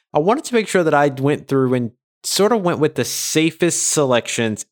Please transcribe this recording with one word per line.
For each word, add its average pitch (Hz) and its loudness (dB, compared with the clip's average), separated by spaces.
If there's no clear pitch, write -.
I - 0
wanted 208 0
to 240 -4
make 220 0
sure 185 2
that 151 2
I 147 4
went 135 -2
through 131 2
and 120 -2
sort 208 0
of 220 0
went 160 0
with 151 0
the 123 -2
safest - -2
selections 117 0